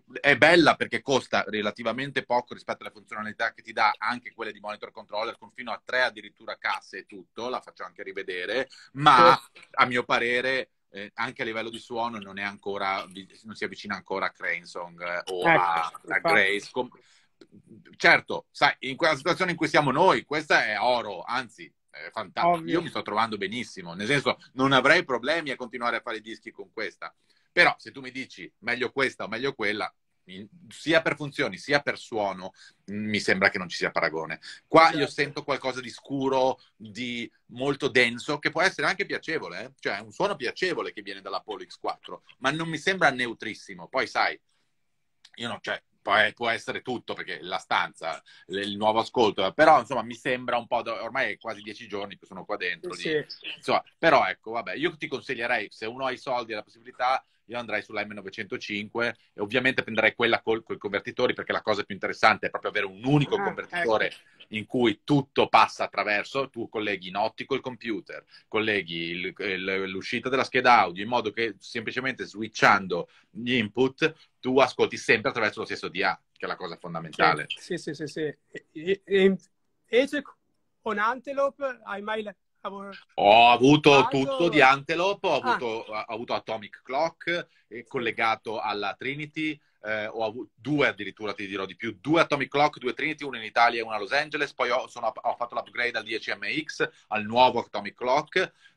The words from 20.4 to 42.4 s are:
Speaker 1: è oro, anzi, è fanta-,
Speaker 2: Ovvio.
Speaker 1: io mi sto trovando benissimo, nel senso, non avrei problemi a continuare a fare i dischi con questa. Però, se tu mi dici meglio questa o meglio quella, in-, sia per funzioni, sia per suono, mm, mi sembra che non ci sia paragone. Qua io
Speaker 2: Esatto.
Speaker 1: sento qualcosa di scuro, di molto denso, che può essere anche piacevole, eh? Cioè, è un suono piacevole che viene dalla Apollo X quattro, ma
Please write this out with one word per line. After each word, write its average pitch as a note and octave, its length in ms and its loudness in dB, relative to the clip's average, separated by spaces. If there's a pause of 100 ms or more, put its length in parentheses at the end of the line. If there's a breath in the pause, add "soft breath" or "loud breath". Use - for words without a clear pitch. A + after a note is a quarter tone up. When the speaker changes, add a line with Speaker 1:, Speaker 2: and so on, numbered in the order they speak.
Speaker 1:
è G#2+ 160 -2
oro, G#2+ 440 0
anzi, A#2 500 -8 (160)
è D#2+ 220 -14
fanta-, G#2+ 360 -2
Speaker 2:
Ovvio. E3 260 2
Speaker 1:
io E3+ 100 2
mi D3 60 -6
sto G#2+ 120 -4
trovando G#2+ 360 0
benissimo, F#2+ 580 -8
nel G2+ 100 -6
senso, B2+ 340 0 (140 loud breath)
non C3+ 200 2
avrei C#3+ 300 6
problemi C#3+ 460 -2
a B2 60 -6
continuare A#2+ 420 -4
a A2 40 -6
fare A2+ 160 -8
i G#2+ 40 -12
dischi G#2+ 300 -16
con G2 200 -18
questa. F2+ 400 -10 (420)
Però, D#3+ 240 4
se A2+ 140 -18
tu C3+ 100 -16
mi B2+ 80 -12
dici A#2 420 -12 (100)
meglio A#2+ 300 -2
questa B2 340 -2
o - 20 -8
meglio A#2+ 260 -4
quella, G#2 400 -4 (300)
in-, F#2 240 -16 (220)
sia D#3+ 340 0
per D3+ 120 -2
funzioni, C#3 440 -6
sia C#3+ 220 0
per A2+ 180 -6
suono, F#2+ 540 -4 (380 loud breath)
mm, G#2 180 -6
mi G#2 100 2
sembra G2 300 2
che G2+ 100 -6
non F2 100 -8
ci - 80 -10
sia F2+ 140 -2
paragone. D#2+ 480 -4 (280 loud breath)
Qua D#3+ 220 8
io D#3 140 0
Speaker 2:
Esatto. C3+ 80 -4
Speaker 1:
sento C#3+ 320 -4
qualcosa B2+ 360 -4
di A#2+ 120 -10
scuro, C3 680 0 (160 soft breath)
di A#2 560 -8 (180)
molto C#3 400 -2
denso, B2 500 2
che D#3 100 -2
può D#3+ 140 0
essere E3+ 240 0
anche F#3+ 180 -2
piacevole, A2 600 -6
eh? C3+ 120 -16
Cioè, A2 200 -6
è G#2 40 -8
un A2 100 -18
suono G3 240 -2
piacevole C#3 580 -4
che G#2 100 -14
viene G2 180 -12
dalla G2 160 -8
Apollo F#2 260 -10
X - 140 -20
quattro, - 460 -10 (160 soft breath)
ma B2+ 100 0